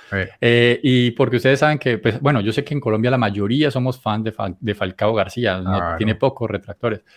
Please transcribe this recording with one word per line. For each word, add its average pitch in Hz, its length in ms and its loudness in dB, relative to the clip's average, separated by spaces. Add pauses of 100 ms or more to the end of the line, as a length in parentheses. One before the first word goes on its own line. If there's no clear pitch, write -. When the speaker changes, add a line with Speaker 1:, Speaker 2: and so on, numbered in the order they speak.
(120)
Speaker 1:
Sí. 101 60 -2 (220)
Speaker 2:
Eh, 120 440 4
y 123 280 4
porque 123 260 0
ustedes 131 200 4
saben 151 220 2
que, 120 180 0
pues, 117 240 -2
bueno, 139 180 2
yo 104 140 0
sé 143 100 -2
que - 120 -6
en 143 40 -2
Colombia 113 300 0
la 131 80 2
mayoría 113 540 0
somos 127 280 -2
fan 107 220 -4
de 110 100 -4
Fal-, 98 280 -8
de 104 160 -4
Falcao 104 400 -2
García, 107 420 -2
no 92 180 -2
Speaker 1:
Claro. 85 220 -4
Speaker 2:
tiene 107 160 0
pocos 123 360 -2
retractores, 101 520 -6 (160)